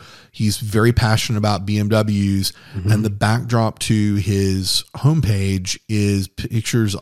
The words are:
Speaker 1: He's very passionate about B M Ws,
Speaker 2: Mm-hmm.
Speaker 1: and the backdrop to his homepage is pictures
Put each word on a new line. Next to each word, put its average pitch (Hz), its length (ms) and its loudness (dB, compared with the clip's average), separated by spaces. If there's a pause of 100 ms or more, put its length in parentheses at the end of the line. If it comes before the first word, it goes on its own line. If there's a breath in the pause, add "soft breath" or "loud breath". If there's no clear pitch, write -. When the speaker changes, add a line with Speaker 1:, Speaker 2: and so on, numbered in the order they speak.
(320 loud breath)
Speaker 1:
He's 107 260 -2
very 107 340 2
passionate 110 480 0
about 104 260 0
B 104 120 -2
M 104 120 0
Ws, 101 600 2 (240 loud breath)
Speaker 2:
Mm-hmm. 98 160 -2
Speaker 1:
and 107 140 2
the 107 40 0
backdrop 113 680 0
to 104 360 0
his 95 680 0 (140)
homepage 98 800 0 (100)
is 101 400 0
pictures 110 760 -2